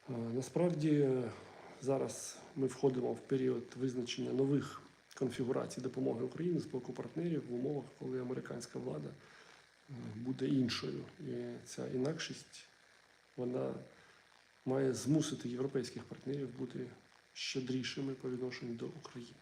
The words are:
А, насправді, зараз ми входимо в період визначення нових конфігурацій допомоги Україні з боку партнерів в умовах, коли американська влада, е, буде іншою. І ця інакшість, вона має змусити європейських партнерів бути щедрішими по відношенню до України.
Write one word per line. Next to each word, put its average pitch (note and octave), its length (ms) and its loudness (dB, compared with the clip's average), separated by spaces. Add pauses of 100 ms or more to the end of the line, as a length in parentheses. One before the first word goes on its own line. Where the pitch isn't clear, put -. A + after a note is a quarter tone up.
А, C3 40 -4
насправді, D3 960 4 (720)
зараз B2+ 580 0 (180)
ми C3+ 100 4
входимо B2+ 460 4
в A#2+ 80 -2
період B2+ 560 2
визначення B2 560 0
нових C3+ 500 4 (320)
конфігурацій B2+ 680 0
допомоги C3 440 0
Україні D#3+ 340 0
з A#2 80 -2
боку - 260 -4
партнерів D#3 560 -2
в A#2+ 60 -4
умовах, C3+ 300 0 (140)
коли B2+ 220 -2
американська B2+ 580 -4
влада, D3 300 -4
е, - 840 -18 (220)
буде C3 320 -2
іншою. A#2 560 2 (160)
І C3+ 120 -6 (320)
ця - 220 -6
інакшість, - 800 -2 (720)
вона C3 380 0 (920)
має C3 300 4
змусити C3+ 540 4
європейських B2 560 -2
партнерів C3 540 -6
бути B2+ 280 -6 (500)
щедрішими C3 760 0
по C3 160 -4
відношенню B2 440 -2
до A#2+ 120 -4
України. B2 560 -10